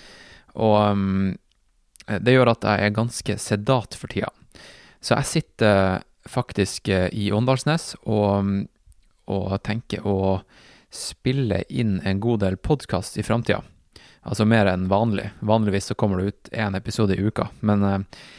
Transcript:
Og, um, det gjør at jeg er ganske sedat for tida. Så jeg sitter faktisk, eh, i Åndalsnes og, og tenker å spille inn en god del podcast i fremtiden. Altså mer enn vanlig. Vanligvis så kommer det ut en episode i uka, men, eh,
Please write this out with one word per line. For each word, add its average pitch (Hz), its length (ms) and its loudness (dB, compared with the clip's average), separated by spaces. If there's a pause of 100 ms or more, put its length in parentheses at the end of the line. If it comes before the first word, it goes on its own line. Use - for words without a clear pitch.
(560)
Og, 104 360 4
um, 95 440 0 (720)
det 110 260 2
gjør 123 160 6
at 117 120 0
jeg 104 180 2
er 104 100 2
ganske 110 480 -4
sedat 107 560 -2
for - 140 -14
tida. - 200 -4 (720)
Så - 160 -2
jeg 139 80 0
sitter 98 800 2 (260)
faktisk, - 600 -2
eh, 92 240 2
i 104 180 -2
Åndalsnes 131 640 0 (100)
og, 101 640 2 (640)
og 95 340 -2
tenker - 400 -6
å 95 400 0 (480)
spille 127 800 -2
inn 110 360 -2
en 98 160 0
god 113 240 0
del 92 120 0
podcast - 640 -4
i 107 80 -2
fremtiden. 110 400 -2 (560)
Altså 107 220 -2
mer 110 240 4
enn 92 220 0
vanlig. 104 400 0 (100)
Vanligvis 104 500 0
så 101 60 -6
kommer 98 240 0
det 98 120 -2
ut - 200 -20
en 104 240 -2
episode 98 400 0
i 90 60 -2
uka, - 260 -2 (120)
men, 104 240 2
eh, 98 160 0 (380)